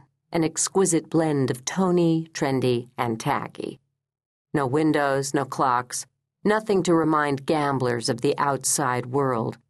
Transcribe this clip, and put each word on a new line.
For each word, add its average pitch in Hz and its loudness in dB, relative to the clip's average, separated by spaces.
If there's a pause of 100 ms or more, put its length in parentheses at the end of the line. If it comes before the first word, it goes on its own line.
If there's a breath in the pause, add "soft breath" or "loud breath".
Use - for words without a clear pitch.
(340)
an 170 2
exquisite 170 0
blend 151 2
of 127 -6
tony, 175 2
trendy, 127 0
and 120 -2
tacky. 113 -4 (760)
No 143 0
windows, 143 0
no 139 0
clocks, 123 -2 (380)
nothing 208 2
to 175 2
remind 151 2
gamblers 131 0
of 113 -2
the 139 0
outside 131 -2
world. 123 -2 (120)